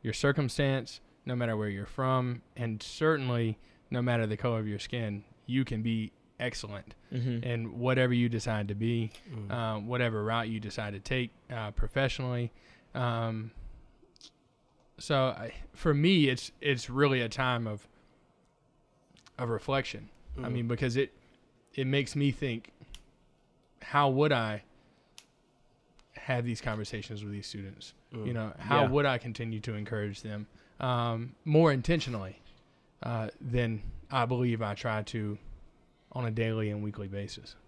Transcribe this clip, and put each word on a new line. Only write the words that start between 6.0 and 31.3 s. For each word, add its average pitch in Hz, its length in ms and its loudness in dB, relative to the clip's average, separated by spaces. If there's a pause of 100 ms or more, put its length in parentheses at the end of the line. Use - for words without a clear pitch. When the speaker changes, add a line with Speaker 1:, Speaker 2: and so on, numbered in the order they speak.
Speaker 1:
excellent 104 560 -8 (180)
Speaker 2:
Mm-hmm. 120 300 -2
Speaker 1:
in 117 360 -4
whatever 127 340 4
you 120 160 6
decide 107 380 0
to 104 80 -2
be, 113 360 0 (220)
Speaker 3:
Mm. 104 180 -8
Speaker 1:
um, 110 360 -2
whatever 120 360 0
route 113 240 0
you 110 120 -4
decide 104 340 -6
to 98 60 -8
take, 127 320 -2 (200)
uh, 110 200 -6
professionally. 123 800 0 (420)
Um, 113 560 -2 (1500)
so 131 300 2
I, 117 240 -8 (200)
for 156 200 2
me, 151 360 8
it's, - 220 -2 (100)
it's 139 280 0
really 135 320 4
a 113 80 0
time 120 380 0
of, 107 200 -6 (1500)
of 123 100 -2
reflection. 117 600 -2 (280)
I 135 40 -6
Speaker 3:
Mm. 123 100 -4
Speaker 1:
mean, 120 160 0
because 120 300 2
it, 139 160 2 (600)
it 135 140 -2
makes 139 280 2
me 143 160 4
think, 120 400 -4 (1120)
how 143 280 4
would 143 220 4
I 110 320 0 (1500)
have 123 320 -2
these 117 160 -2
conversations 107 640 -6
with 101 100 -8
these 101 140 -8
students? - 460 -12 (200)
Speaker 3:
Mm. 107 140 -6
Speaker 1:
You 120 60 -2
know, 110 260 -4
how 143 240 4
Speaker 2:
Yeah. 131 60 4
Speaker 1:
would 143 180 4
I 127 100 2
continue 113 440 -6
to 113 120 -4
encourage 104 480 -4
them, 104 240 -8 (340)
um, 117 540 0 (100)